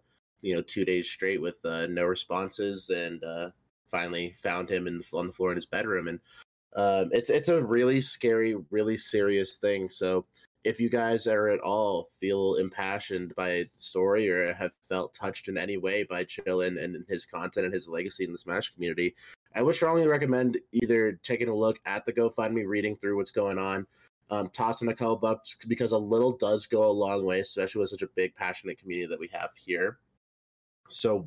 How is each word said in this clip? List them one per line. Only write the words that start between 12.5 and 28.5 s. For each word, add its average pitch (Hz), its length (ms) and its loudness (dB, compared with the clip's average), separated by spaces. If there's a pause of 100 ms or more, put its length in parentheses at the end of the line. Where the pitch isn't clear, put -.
impassioned 95 800 -4
by 87 380 -2
the - 80 -20
story 98 480 2
or 90 240 2
have 90 260 -4
felt - 360 -4
touched - 320 -8
in 95 100 -4
any 95 200 -4
way 95 260 0
by 90 220 -4
Chillin 92 560 -2
and 87 280 -6
his 90 160 -4
content 92 400 -4
and 92 80 -2
his 90 140 -4
legacy 90 360 -6
in 85 80 -4
the 87 60 -10
Smash 90 320 -4
community, 87 460 -2 (400)
I 113 80 0
would 160 100 4
strongly 165 340 4
recommend 127 520 2 (120)
either 113 420 4 (100)
taking 120 260 -2
a 110 60 0
look 110 320 2
at 98 180 -4
the 120 80 -2
GoFundMe, 113 540 2
reading 104 280 0
through 101 220 -2
what's 98 140 -2
going 101 260 0
on, 95 300 -2 (420)
um, 104 200 -2
tossing 117 400 0
a 113 40 0
couple 113 220 0
bucks, 110 420 -2 (100)
because 117 240 0
a 110 60 6
little 113 400 4
does 107 300 2
go 107 200 4
a 104 40 6
long 101 340 2
way, 92 140 2
especially 98 400 -2
with 98 100 0
such 98 140 -8
a 92 120 -4
big, - 200 0
passionate 92 420 -6